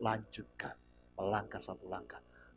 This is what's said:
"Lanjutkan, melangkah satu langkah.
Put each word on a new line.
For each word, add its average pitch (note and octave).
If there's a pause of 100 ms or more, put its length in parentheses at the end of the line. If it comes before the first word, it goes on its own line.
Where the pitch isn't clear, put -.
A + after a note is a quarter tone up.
"Lanjutkan, A2 (420)
melangkah F#2
satu F#2
langkah. - (380)